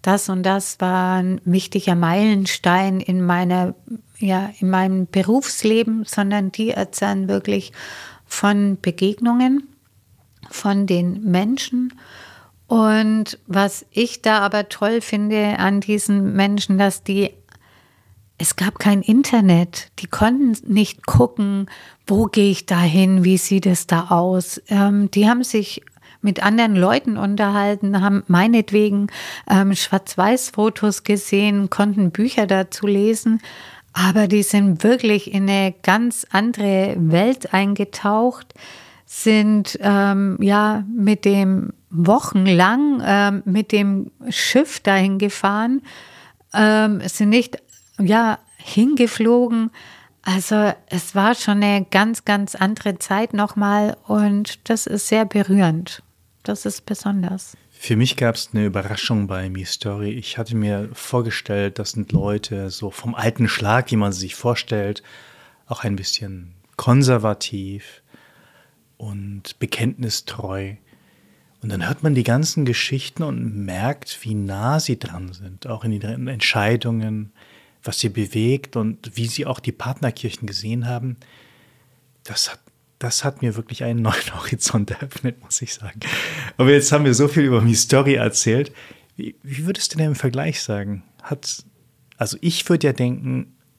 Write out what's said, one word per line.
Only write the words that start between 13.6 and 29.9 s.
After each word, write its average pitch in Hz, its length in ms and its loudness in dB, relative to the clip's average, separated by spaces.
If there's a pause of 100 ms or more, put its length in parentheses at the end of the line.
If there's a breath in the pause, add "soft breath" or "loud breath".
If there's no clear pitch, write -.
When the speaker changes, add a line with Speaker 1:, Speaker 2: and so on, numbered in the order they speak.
Speaker 1:
ich 233 300 -2
da 214 180 2
aber 202 280 0
toll 226 320 -2
finde 208 600 -2
an 202 200 2
diesen 202 520 0
Menschen, 196 460 2
dass 196 260 0
die, 196 260 0 (1080 soft breath)
es - 180 -2
gab 190 240 -4
kein 202 220 4
Internet, 196 1000 4
die 180 60 -10
konnten 240 680 0
nicht - 340 0
gucken, 202 640 2 (420 loud breath)
wo 208 160 4
gehe 202 240 4
ich - 160 -4
da 175 140 2
hin, 185 440 4
wie 185 140 6
sieht 190 280 0
es 180 200 2
da 175 220 0
aus. 180 600 0
Ähm, 202 440 2
die 208 160 4
haben 240 160 2
sich - 380 -4 (380 soft breath)
mit 202 220 -2
anderen 214 340 4
Leuten 214 400 2
unterhalten, 202 840 0
haben 202 240 2
meinetwegen, 202 800 4 (420 loud breath)
ähm, 196 260 4
Schwarz-Weiß-Fotos 208 1300 0